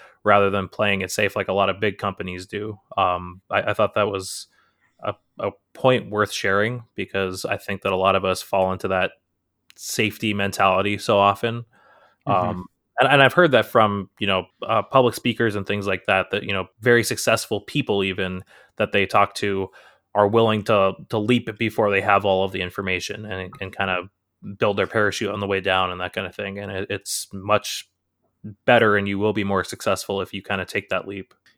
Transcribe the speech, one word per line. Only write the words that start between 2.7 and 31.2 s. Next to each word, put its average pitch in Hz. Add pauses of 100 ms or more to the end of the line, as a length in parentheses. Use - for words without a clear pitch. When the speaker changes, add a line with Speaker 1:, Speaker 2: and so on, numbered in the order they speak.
Speaker 1:
Um, 90
I, 104
I -
thought 104
that 104
was 95 (560)
a, 104 (240)
a 101 (240)
point 127
worth 104
sharing 110 (100)
because 95
I 104
think 98
that 98
a 95
lot 95
of 95
us 92
fall 95
into 92
that 92 (640)
safety 107
mentality 98
so 107
often. 113 (600)
Speaker 2:
Mm-hmm. -
Speaker 1:
Um, 90 (340)
and, 131
and 139
I've 127
heard 170
that 110
from, 101 (100)
you 101
know, 92 (160)
uh, 110
public 127
speakers 117
and 98
things 101
like 95
that, 95
that, 104
you 101
know, 95 (140)
very 120
successful 110
people 107
even 92 (320)
that 104
they 101
talk 101
to 98 (440)
are 104
willing 110
to, 98 (140)
to 117
leap 120
it 110
before 107
they 98
have 101
all 95
of 95
the 95
information 95
and, 95
and 95
kind 98
of 92 (480)
build 101
their 95
parachute 104
on 104
the 101
way 98
down 92
and 90
that 90
kind 98
of 90
thing. 101
And 98
it, 98
it's -
much 101 (760)
better, 113
and 101
you 98
will 104
be 104
more 98
successful -
if -
you 95
kinda 95
take -
that 92
leap. 98 (240)